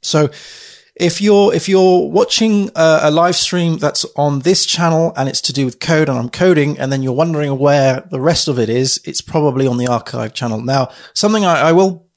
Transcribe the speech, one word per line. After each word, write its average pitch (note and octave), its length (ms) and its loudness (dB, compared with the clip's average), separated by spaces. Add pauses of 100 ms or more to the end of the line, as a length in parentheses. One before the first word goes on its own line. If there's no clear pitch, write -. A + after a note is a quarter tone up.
So D3+ 260 0 (640)
if F3 280 -2
you're, G3+ 320 4
if E3 140 -2
you're F#3 420 4
watching G#3 680 0
a, D#3+ 280 4
a D3+ 60 4
live E3+ 260 2
stream E3+ 420 -2
that's - 260 -2 (120)
on C#3+ 240 0
this E3+ 260 0
channel E3 500 0
and C3+ 120 -2
it's - 140 -4
to - 100 -4
do C3+ 120 -2
with B2 160 -6
code D#3 280 0
and B2+ 100 -2
I'm A#2+ 100 -6
coding, D3+ 500 0
and C3+ 140 -4
then C3+ 100 -4
you're C3 100 -4
wondering D3 460 -2
where C3+ 520 2
the C3+ 100 -6
rest D#3 280 0
of B2+ 100 -2
it A2 100 0
is, B2+ 360 -2
it's - 180 -8
probably C#3 440 0
on B2 120 -2
the B2 80 -4
archive A#2 480 -6
channel. A2+ 260 -6
Now, C3 300 -2 (240)
something G#3 320 0
I, D#3 220 2
I E3 40 4
will F#3 440 2